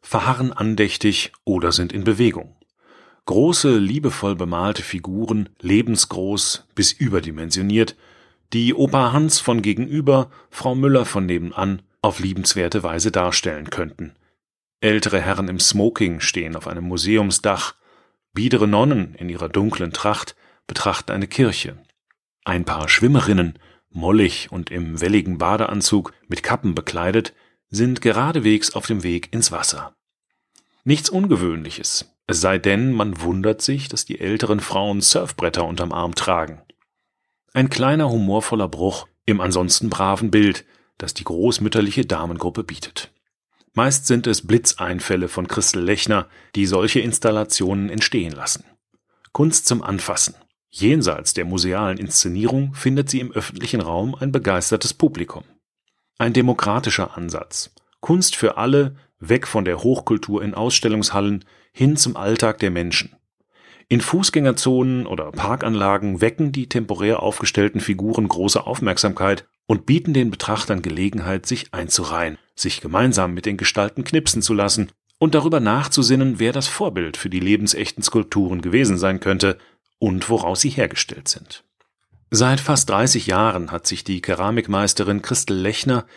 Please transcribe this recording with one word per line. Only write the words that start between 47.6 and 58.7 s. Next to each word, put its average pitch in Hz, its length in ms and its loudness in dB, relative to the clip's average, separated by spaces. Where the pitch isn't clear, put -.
entstehen 95 440 -4
lassen. - 320 -8
Kunst 156 340 2
zum 120 160 0
Anfassen. - 540 -2
Jenseits 90 640 2
der 87 120 -2
musealen 92 520 -2
Inszenierung 107 760 0
findet 139 360 0
sie 131 120 -2
im 123 100 -8
öffentlichen 104 480 -4
Raum 90 340 -2
ein 135 200 -4
begeistertes 101 600 0
Publikum. - 500 0
Ein 117 140 2
demokratischer 120 840 0
Ansatz. - 540 -8
Kunst 175 340 2
für - 220 0
alle, 139 400 2